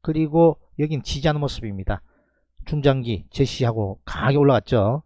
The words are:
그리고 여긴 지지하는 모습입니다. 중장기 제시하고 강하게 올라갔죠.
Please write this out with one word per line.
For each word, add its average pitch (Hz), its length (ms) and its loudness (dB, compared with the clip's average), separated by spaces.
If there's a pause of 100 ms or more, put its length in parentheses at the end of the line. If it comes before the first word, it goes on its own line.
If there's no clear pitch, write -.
그리고 160 580 2 (200)
여긴 151 240 -2
지지하는 147 380 -2
모습입니다. 101 600 -6 (640)
중장기 135 640 -2
제시하고 113 760 -2
강하게 - 320 -2
올라갔죠. 127 680 2